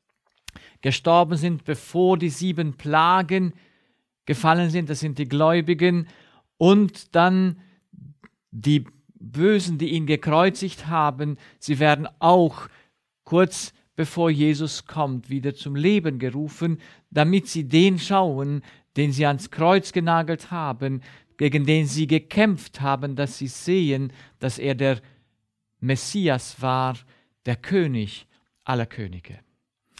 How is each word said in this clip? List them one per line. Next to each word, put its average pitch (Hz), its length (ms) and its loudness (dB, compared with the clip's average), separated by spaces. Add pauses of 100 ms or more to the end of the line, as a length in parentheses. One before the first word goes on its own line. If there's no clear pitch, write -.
(800)
gestorben 170 540 2
sind, 160 280 -2
bevor 180 520 0
die 165 140 -2
sieben 156 460 -4
Plagen 175 800 0 (680)
gefallen 165 460 2
sind. 165 180 -4
Das 147 120 -6
sind 147 180 -6
die 143 100 -4
Gläubigen. 165 800 2 (520)
Und 196 580 4
dann 185 440 2 (920)
die 131 320 2 (340)
Bösen, 170 600 0
die 147 160 -4
ihn 160 120 -4
gekreuzigt 165 800 0
haben, 151 520 -2 (200)
sie 147 220 -4
werden 147 260 2 (140)
auch 175 480 2 (560)
kurz - 480 0 (240)
bevor 165 340 0
Jesus 151 560 0
kommt, 135 420 -6
wieder 135 260 -4
zum 143 200 -10
Leben 160 460 0
gerufen, 147 600 -4 (300)
damit 170 380 2
sie 156 180 -6
den 175 320 4
schauen, 147 640 -2 (340)
den 143 160 0
sie 147 140 0
ans 143 240 -2
Kreuz 185 420 2
genagelt 165 580 -2
haben, 135 520 -6 (340)
gegen 147 300 0
den 156 200 2
sie 143 200 -2
gekämpft 165 760 0
haben, 139 360 -4
dass 139 220 -4
sie 139 100 -8
sehen, 139 640 -2 (260)
dass 131 200 -6
er 135 180 -2
der 135 240 0 (800)
Messias 135 840 -2
war, 131 340 -2 (480)
der 123 120 -4
König 135 720 -4 (340)
aller 120 240 -4
Könige. 92 540 -14 (600)